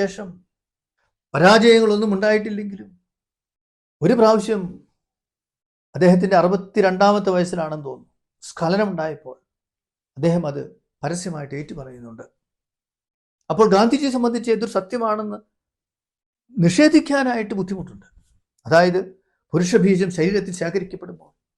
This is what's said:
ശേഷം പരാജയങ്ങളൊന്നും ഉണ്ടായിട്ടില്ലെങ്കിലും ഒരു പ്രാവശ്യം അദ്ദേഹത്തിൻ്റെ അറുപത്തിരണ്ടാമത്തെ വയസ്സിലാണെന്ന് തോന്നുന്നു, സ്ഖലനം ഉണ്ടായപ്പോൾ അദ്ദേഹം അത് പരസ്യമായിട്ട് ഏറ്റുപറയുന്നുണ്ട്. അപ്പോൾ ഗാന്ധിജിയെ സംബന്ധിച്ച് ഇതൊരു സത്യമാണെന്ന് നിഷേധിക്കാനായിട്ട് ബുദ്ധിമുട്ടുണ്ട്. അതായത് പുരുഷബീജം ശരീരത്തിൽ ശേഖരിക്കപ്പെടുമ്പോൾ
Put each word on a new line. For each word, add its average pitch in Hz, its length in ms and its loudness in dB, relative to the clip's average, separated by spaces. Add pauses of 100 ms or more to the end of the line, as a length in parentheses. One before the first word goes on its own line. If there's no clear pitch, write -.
ശേഷം - 280 -6 (1080)
പരാജയങ്ങളൊന്നും 214 800 4
ഉണ്ടായിട്ടില്ലെങ്കിലും 208 760 -4 (1120)
ഒരു 185 160 4
പ്രാവശ്യം 220 440 2 (1300)
അദ്ദേഹത്തിൻ്റെ 180 420 4
അറുപത്തിരണ്ടാമത്തെ 196 920 2
വയസ്സിലാണെന്ന് 170 540 -4
തോന്നുന്നു, - 280 -16 (300)
സ്ഖലനം 196 480 -2
ഉണ്ടായപ്പോൾ 156 460 -10 (800)
അദ്ദേഹം 165 340 0
അത് 139 120 -8 (400)
പരസ്യമായിട്ട് 156 520 -8
ഏറ്റുപറയുന്നുണ്ട്. 127 680 -16 (1300)
അപ്പോൾ 208 160 2 (100)
ഗാന്ധിജിയെ 262 340 2
സംബന്ധിച്ച് 240 400 -2
ഇതൊരു 214 200 -2
സത്യമാണെന്ന് 214 680 -6 (1160)
നിഷേധിക്കാനായിട്ട് 254 1000 2
ബുദ്ധിമുട്ടുണ്ട്. 190 520 -10 (600)
അതായത് 175 340 4 (520)
പുരുഷബീജം 180 580 2
ശരീരത്തിൽ 190 440 -2
ശേഖരിക്കപ്പെടുമ്പോൾ 175 760 -10 (280)